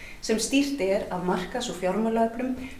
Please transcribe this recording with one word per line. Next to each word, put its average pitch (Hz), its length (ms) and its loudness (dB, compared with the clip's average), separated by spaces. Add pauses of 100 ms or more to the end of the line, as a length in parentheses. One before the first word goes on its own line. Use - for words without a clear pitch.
(260)
sem 220 160 2
stýrt - 400 2
er 196 320 2
af 175 160 -2
markaðs- 196 400 -2
og 175 140 -6
fjármálaöflum 226 720 2 (240)